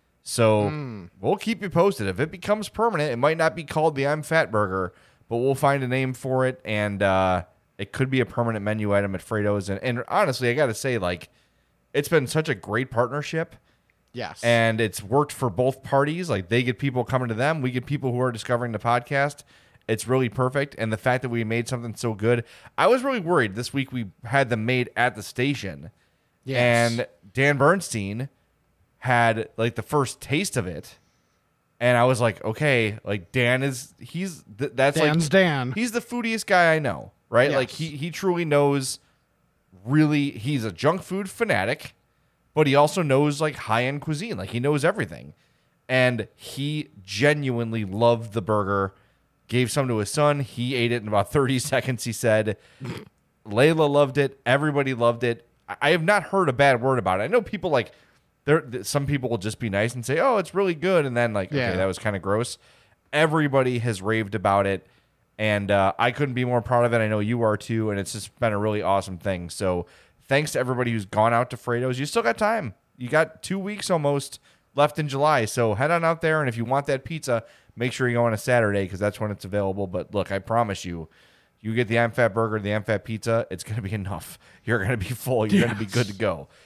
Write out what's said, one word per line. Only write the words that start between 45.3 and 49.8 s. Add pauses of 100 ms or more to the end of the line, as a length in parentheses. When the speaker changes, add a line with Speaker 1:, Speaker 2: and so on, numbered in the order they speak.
Speaker 1:
And
he (140)
genuinely
loved
the
burger, (540)
gave
some